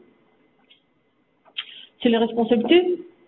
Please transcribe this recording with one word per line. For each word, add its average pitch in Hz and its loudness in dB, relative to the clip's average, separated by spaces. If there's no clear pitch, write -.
c'est 247 0
les 233 2
responsabilités 233 0